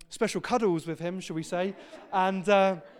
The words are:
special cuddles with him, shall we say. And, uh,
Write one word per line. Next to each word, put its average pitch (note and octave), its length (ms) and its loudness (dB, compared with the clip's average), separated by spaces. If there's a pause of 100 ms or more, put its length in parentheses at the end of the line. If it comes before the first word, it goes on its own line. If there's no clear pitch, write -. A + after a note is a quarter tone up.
special G3 320 -2
cuddles G3+ 440 0
with D#3+ 140 -6
him, F3 220 -6
shall E3 160 -6
we E3 60 -4
say. F#3+ 300 -2 (380)
And, F#3+ 380 0
uh, F#3+ 260 6 (240)